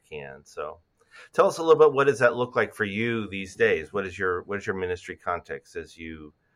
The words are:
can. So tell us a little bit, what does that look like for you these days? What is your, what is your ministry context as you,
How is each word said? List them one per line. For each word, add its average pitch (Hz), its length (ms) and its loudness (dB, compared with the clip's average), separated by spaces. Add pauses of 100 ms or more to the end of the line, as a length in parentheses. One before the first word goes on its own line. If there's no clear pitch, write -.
can. 71 360 -14
So 80 340 -12 (540)
tell 180 140 4
us 160 100 -2
a 165 60 -6
little 160 160 8
bit, 151 140 8
what 139 140 4
does 156 120 2
that 120 180 4
look 123 180 -2
like 110 180 0
for 107 120 -2
you 110 420 -4
these 98 280 -10
days? 92 360 2
What 98 160 -4
is 90 100 -12
your, 92 260 -2
what 101 160 -8
is 98 60 -12
your 101 100 -4
ministry 90 420 -6
context 85 580 -8
as 82 220 -12
you, 80 360 -16 (220)